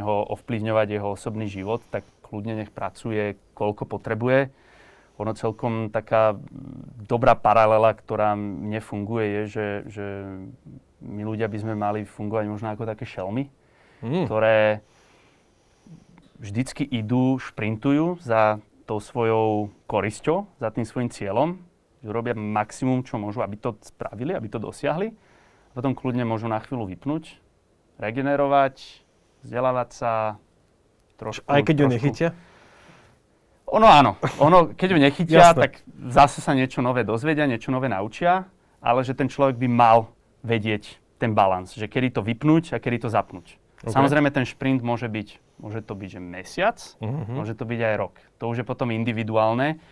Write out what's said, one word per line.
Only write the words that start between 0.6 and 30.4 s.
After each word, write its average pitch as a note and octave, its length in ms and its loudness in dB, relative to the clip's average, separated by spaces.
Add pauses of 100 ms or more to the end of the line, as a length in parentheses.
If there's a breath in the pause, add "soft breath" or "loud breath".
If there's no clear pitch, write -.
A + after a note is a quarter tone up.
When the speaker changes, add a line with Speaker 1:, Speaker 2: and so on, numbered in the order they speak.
Speaker 1:
jeho G2+ 240 -4
osobný G#2+ 320 -8
život, G2+ 400 -6
tak G#2 160 -8 (160)
kľudne A2 400 -10
nech G#2 80 -10
pracuje, G#2 720 -6 (160)
koľko G#2 320 -4
potrebuje. A#2+ 640 -2 (640 soft breath)
Ono G#2+ 160 -4
celkom A2+ 560 -4
taká A2 480 0 (640)
dobrá A#2+ 320 4
paralela, A2 560 6
ktorá G#2+ 480 -2
mne G#2 400 -6
funguje, A2 480 -4
je, G#2 240 -2
že, G#2+ 180 -6 (220)
že G#2 160 -12 (960)
my G#2 240 -12
ľudia A2 240 -4
by G#2+ 80 -8
sme A2 160 -6
mali G#2 320 -4
fungovať G#2+ 400 -6
možno G#2 240 -8
ako G#2+ 160 -8
také A2 240 -10
šelmy, A2 400 -8 (480 soft breath)
Speaker 2:
Mm. C3+ 320 -4
Speaker 1:
ktoré G#2+ 560 2 (1500 soft breath)
vždycky A2+ 480 -6
idú, B2+ 560 0
šprintujú C#3+ 800 -2
za A2 400 2 (240)
tou G#2+ 160 -4
svojou A2 720 0 (160)
korisťou, A#2+ 560 -2 (160)
za A2+ 80 -4
tým A2+ 160 -6
svojím A#2+ 240 -6
cieľom, B2 480 -2 (420)
že G#2+ 140 -10
urobia A#2 240 -4
maximum, G#2+ 640 -2
čo B2+ 160 -8
môžu, G#2+ 240 -6
aby G2+ 160 -6
to A#2+ 240 -6
spravili, - 500 -10
aby A#2+ 160 -6
to G#2+ 140 -8
dosiahli. D#3+ 500 -6
A - 640 -20
potom B2+ 240 -4
kľudne B2 260 -4
môžu A2+ 220 -4
na A2 160 -4
chvíľu A#2+ 260 -8
vypnúť, C#3 540 -10 (560)
regenerovať, C#3 1040 0 (400)
vzdelávať B2 500 -4
sa, A#2+ 200 -4 (1040)